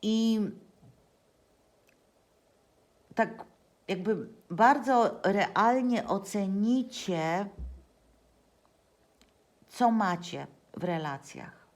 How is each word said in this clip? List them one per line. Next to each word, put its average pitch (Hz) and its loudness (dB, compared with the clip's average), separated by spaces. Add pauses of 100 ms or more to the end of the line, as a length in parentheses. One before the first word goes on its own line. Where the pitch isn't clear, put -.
I 220 2 (2750)
tak - 0 (440)
jakby 185 -2 (220)
bardzo 240 4
realnie 226 2
ocenicie, 196 -2 (2250)
co 240 2
macie 175 -2 (300)
w - -10
relacjach. 156 -8